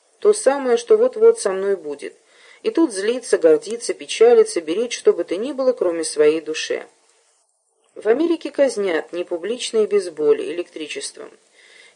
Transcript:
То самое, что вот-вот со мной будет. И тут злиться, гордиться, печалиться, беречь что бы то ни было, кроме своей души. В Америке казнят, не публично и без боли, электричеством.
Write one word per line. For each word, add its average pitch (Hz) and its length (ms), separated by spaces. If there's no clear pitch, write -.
То 208 160
самое, 254 440
что 226 200
вот-вот 233 420
со 196 120
мной 190 240
будет. 147 400
И - 80
тут 330 200
злиться, 208 460
гордиться, 165 560
печалиться, 220 640
беречь 180 380
что 208 160
бы 170 100
то 165 120
ни 240 160
было, 254 220
кроме 170 300
своей 156 380
души. - 460
В - 140
Америке 311 420
казнят, 202 640
не 175 100
публично 214 600
и - 20
без 190 240
боли, 147 420
электричеством. 160 800